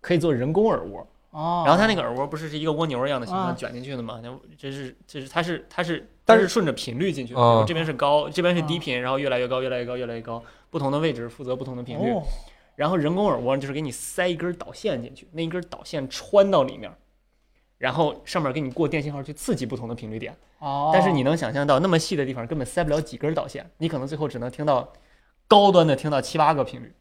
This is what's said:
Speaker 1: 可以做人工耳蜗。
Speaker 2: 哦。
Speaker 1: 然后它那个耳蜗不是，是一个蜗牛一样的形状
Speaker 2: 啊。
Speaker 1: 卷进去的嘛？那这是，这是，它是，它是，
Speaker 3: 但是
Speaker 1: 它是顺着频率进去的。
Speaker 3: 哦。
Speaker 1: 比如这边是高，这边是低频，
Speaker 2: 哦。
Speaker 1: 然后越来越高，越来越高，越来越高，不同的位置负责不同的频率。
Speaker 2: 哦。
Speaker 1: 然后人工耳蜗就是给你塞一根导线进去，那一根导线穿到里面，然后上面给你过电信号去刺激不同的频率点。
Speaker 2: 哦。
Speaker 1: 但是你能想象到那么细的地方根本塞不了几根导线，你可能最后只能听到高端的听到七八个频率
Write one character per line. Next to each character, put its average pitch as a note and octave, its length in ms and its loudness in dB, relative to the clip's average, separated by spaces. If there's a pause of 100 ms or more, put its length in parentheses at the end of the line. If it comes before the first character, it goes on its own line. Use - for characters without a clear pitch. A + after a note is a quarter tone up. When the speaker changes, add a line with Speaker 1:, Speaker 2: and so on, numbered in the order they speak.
Speaker 1:
可 - 120 -2
以 F3 40 4
做 D#3 160 2
人 B2+ 180 0
工 G#3 180 4
耳 A2+ 140 0
蜗。 F#2 240 -12 (240)
Speaker 2:
哦。 E3 340 -2
Speaker 1:
然 C#3+ 80 8
后 F3+ 60 6
它 A3 80 4
那 G#3+ 80 2
个 E3 60 -2
耳 A#2 120 -2
蜗 C3+ 140 -2
不 D#3+ 80 -8
是， D#3 140 -8
是 D3+ 80 -8
一 D3+ 80 -4
个 D#3 80 0
蜗 E3 120 0
牛 C3+ 220 -2
一 - 20 -2
样 C3+ 100 -2
的 A#2+ 60 -6
形 F3+ 80 -8
状 F#3 140 -2
Speaker 2:
啊。 E3+ 100 -4
Speaker 1:
卷 B2 140 -8
进 B2 100 -12
去 C3+ 140 -10
的 A#2+ 80 -8
嘛？ A2+ 180 -12
那 A#2+ 80 -14 (280)
这 C#3 120 -12
是， C3+ 240 -10 (140)
这 C#3+ 140 -14
是， C3+ 80 -14
它 E3+ 120 -2
是， E3 280 -6
它 - 120 -6
是， E3+ 240 -4 (200)
Speaker 3:
但 A3 120 8
是 G3+ 60 6
Speaker 1:
它 F#3 40 2
是 F3+ 60 -4
顺 G#3 120 2
着 C3+ 80 0
频 B2 260 -8
率 F3+ 140 0
进 C3+ 120 -6
去 A#2 80 -12
的。 B2+ 60 -2
Speaker 3:
哦。 A#2 160 8
Speaker 1:
比 A2 60 6
如 G#2+ 60 4
这 - 60 -2
边 D#3+ 120 0
是 D#3 80 -4
高， D3 360 2
这 F3 120 -2
边 F3 120 4
是 F3 100 2
低 D#3+ 140 -2
频， C3+ 200 -4
Speaker 2:
哦。 B2 40 -2
Speaker 1:
然 B2+ 100 -2
后 C3+ 60 0
越 C#3 120 -2
来 B2 100 2
越 B2 80 0
高， B2+ 140 -2
越 C3 80 -2
来 B2+ 100 -2
越 B2 60 -4
高， B2 100 -6
越 B2 100 -6
来 A#2 100 -8
越 A2+ 60 -8
高， A#2 220 -10 (260)
不 - 80 -6
同 C3+ 140 0
的 C#3+ 80 0
位 D#3+ 140 2
置 A#2 160 -8
负 C#3 140 -16
责 B2+ 120 -2
不 C3 80 -8
同 C3 140 -10
的 B2 40 -8
频 A#2+ 160 -10
率。 G#3+ 140 0
Speaker 2:
哦。 F#3+ 100 0 (540)
Speaker 1:
然 D3 140 0
后 F#3 80 2
人 D#3 180 0
工 G#3 120 2
耳 C3 120 2
蜗 B2+ 160 0
就 C#3 120 -4
是 C#3 60 -6
给 D3 60 -4
你 D3 120 -6
塞 - 360 -4
一 F3 80 0
根 E3+ 200 -4
导 - 180 -14
线 D#3 260 -4
进 A#2+ 140 -12
去， - 180 -20
那 D#3+ 120 -6
一 E3 40 -4
根 F3 220 -6
导 - 140 -14
线 C3+ 260 -6
穿 G3+ 400 4
到 E3 140 6
里 - 120 -2
面， G2 160 -14 (840)
然 B2+ 160 -2
后 D3+ 320 0
上 F3+ 160 -2
面 C#3 100 0
给 C#3+ 80 -4
你 C3 120 -4
过 D3+ 160 0
电 D3+ 140 -2
信 D3 120 -6
号 C#3+ 80 -8
去 C#3+ 100 -12
刺 F3+ 240 -4
激 B2+ 80 -6
不 B2 140 -6
同 A#2 100 -10
的 A#2 60 -6
频 A2+ 180 -10
率 A2 60 -8
点。 G#2+ 180 -10 (220)
Speaker 2:
哦。 C#3+ 340 -2
Speaker 1:
但 F3+ 100 6
是 F#3+ 100 4
你 D3 100 2
能 C3+ 160 2
想 A#2+ 160 -4
象 C#3+ 120 0
到 C#3 140 6
那 F#3 80 2
么 E3 120 4
细 F3+ 160 -2
的 C#3+ 100 0
地 C3+ 80 -6
方 A#2 140 -8
根 D#3 100 -4
本 C3 80 -4
塞 F3 180 -2
不 D#3+ 60 -2
了 D3 100 2
几 D3+ 160 -8
根 D3 200 -2
导 C#3+ 120 -2
线， - 300 -14
你 D#3+ 100 -2
可 D#3+ 120 -2
能 C3+ 80 -6
最 D3+ 100 -8
后 D3 100 -2
只 B2+ 120 -6
能 A#2+ 100 -6
听 D3 160 -6
到 C3+ 260 2 (560)
高 G3+ 240 10
端 F3 140 8
的 D3 100 4
听 D3+ 140 -4
到 C#3+ 100 2
七 D#3 200 -4
八 D#3 120 6
个 C#3+ 120 2
频 B2 180 -8
率 G#2+ 200 -18